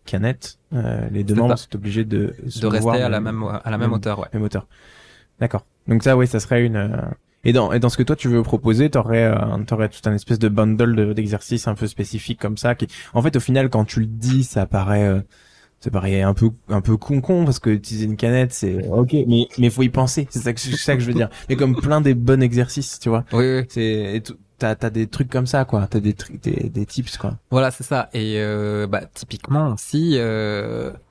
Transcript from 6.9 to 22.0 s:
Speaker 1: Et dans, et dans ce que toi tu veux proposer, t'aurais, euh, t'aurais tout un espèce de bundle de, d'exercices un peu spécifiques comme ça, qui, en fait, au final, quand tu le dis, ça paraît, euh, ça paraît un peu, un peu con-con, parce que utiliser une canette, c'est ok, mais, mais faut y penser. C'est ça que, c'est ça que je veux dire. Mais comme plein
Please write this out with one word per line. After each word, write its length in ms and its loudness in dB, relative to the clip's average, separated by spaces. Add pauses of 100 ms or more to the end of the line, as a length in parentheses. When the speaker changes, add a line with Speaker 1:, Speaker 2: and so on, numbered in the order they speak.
Speaker 1:
Et 100 4
dans, 180 2
et 80 2
dans 100 4
ce 80 -4
que 60 4
toi 120 0
tu 120 -2
veux 160 4
proposer, 480 2
t'aurais, 320 2
euh, 420 2
t'aurais 240 0
tout 180 -6
un 60 2
espèce 240 0
de 120 2
bundle 460 4
de, 180 2
d'exercices 540 -2
un 60 0
peu 140 -4
spécifiques 520 -6
comme 180 -4
ça, 180 0
qui, 100 -6 (300)
en 80 4
fait, 120 2
au 40 4
final, 320 2
quand 140 2
tu 160 -2
le 40 2
dis, 380 0
ça 240 -2
paraît, 400 2
euh, 140 2 (580)
ça 100 -6
paraît 320 0
un 140 2
peu, 160 4 (180)
un 120 0
peu 140 2
con-con, 480 0
parce 140 2
que 140 0
utiliser 340 -2
une 120 -2
canette, 360 2
c'est 360 -2
ok, 260 2 (100)
mais, 220 4 (100)
mais 140 6
faut 100 0
y 80 4
penser. 400 0
C'est 80 -8
ça 160 -2
que, 60 -12
c'est 180 -4
ça 160 0
que 80 0
je 60 -2
veux 80 0
dire. 140 2 (200)
Mais 60 0
comme 200 2
plein 260 2